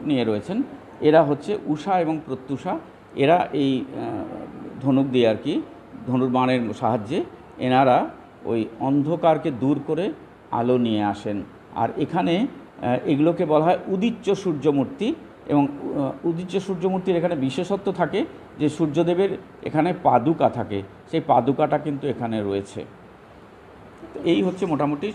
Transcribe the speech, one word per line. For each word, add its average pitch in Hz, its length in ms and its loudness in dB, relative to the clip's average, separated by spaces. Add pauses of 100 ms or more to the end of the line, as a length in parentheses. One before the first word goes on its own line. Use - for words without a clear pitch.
নিয়ে 131 200 2
রয়েছেন। 110 380 0 (380)
এরা 156 220 6
হচ্ছে 147 440 0
উষা 180 340 0
এবং 160 260 -2
প্রত্যুষা, 139 520 -6 (380)
এরা 160 360 4
এই, 135 320 0 (120)
আহ, 117 280 -8 (560)
ধনুক 135 260 2
দিয়ে 123 220 4
আর 110 160 2
কি, 165 180 -2 (440)
ধনুর 127 220 0
বাণের 127 320 2 (140)
সাহায্যে 120 500 -2 (340)
এনারা 131 500 4 (360)
ওই 110 240 -2 (120)
অন্ধকারকে 156 680 2
দূর 135 360 0
করে 165 260 -2 (380)
আলো 120 280 2
নিয়ে 113 240 2
আসেন। 104 400 -2 (320)
আর 113 220 0
এখানে, 180 500 0 (360)
আহ, 123 220 0
এগুলোকে 165 400 2
বলা 151 200 4
হয় 170 220 4
উদিচ্য 202 480 0
সূর্যমূর্তি 156 800 0 (320)
এবং, 143 220 4
আহ, 143 440 -4 (120)
উদিচ্য 180 360 -2
সূর্যমূর্তির 185 560 -2
এখানে 170 200 0
বিশেষত্ব 180 560 -2
থাকে 185 320 0 (340)
যে 147 100 2
সূর্যদেবের 170 720 2 (240)
এখানে 156 400 0
পাদুকা 131 480 4
থাকে, 98 320 -4 (280)
সেই 165 160 0
পাদুকাটা 139 520 4
কিন্তু 143 280 -4
এখানে 110 360 -2
রয়েছে। 98 420 -4 (1400)
এই 185 180 2
হচ্ছে 185 240 -2
মোটামুটি 147 480 -2